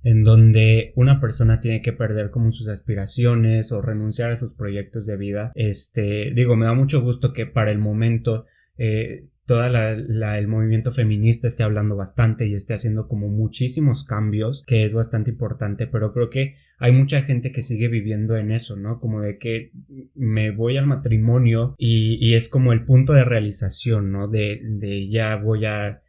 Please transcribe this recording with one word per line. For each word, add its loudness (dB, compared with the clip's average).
en 4
donde 6
una 4
persona 2
tiene -4
que -2
perder -4
como 0
sus -8
aspiraciones 0
o -6
renunciar -4
a -4
sus -8
proyectos -8
de -6
vida. -6
Este, -4
digo, 2
me 2
da 2
mucho 2
gusto -2
que -8
para -2
el 0
momento... -2
Eh, -4
toda 2
la, 0
la, -4
el -2
movimiento 0
feminista 2
esté -2
hablando 0
bastante -2
y -2
esté -8
haciendo -4
como -6
muchísimos -2
cambios, -4
que 2
es -2
bastante -2
importante, -6
pero -2
creo -2
que -4
hay 4
mucha 4
gente -2
que -6
sigue -2
viviendo -2
en -2
eso, -4
¿no? -8
Como -6
de -6
que -8
me -2
voy -2
al 0
matrimonio 2
y, 2
y 4
es 0
como 4
el 0
punto 6
de 8
realización, -2
¿no? -4
De, -2
de -6
ya 0
voy 0
a -6